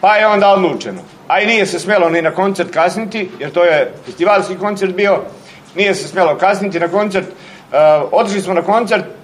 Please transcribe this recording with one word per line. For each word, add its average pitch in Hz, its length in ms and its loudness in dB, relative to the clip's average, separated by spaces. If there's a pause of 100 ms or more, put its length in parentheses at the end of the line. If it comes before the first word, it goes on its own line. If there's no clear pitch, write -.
pa 208 140 4
je 214 120 4
onda 202 220 4
odlučeno. 139 520 0 (260)
A 180 140 2
i 208 40 -2
nije 220 200 0
se 170 140 -6
smelo 175 300 2
ni 165 120 0
na 160 100 0
koncert 190 400 -2
kasniti, 185 580 -2 (100)
jer 139 120 -8
to 175 120 2
je 151 280 2 (140)
festivalski 190 520 0
koncert 196 380 -4
bio, 202 220 2 (580)
nije 196 200 0
se 151 120 -10
smelo 180 300 0
kasniti 185 420 0
na 170 80 0
koncert. 196 400 -2
E, - 40 -16 (800)
otišli 202 300 0
smo 180 120 -4
na 170 80 0
koncert 214 440 0 (180)